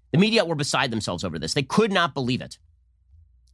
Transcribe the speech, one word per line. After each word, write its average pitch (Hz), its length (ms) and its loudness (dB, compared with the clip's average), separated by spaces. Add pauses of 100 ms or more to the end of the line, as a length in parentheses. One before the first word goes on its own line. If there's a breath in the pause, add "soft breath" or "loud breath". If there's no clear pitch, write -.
(120)
The 170 60 2
media 214 260 4
were 165 120 -2
beside 139 360 0
themselves 95 320 -4
over 82 160 -6
this. 76 140 -6
They 143 100 0
could 208 280 2
not 170 220 0
believe 127 280 -2
it. - 180 -16 (960)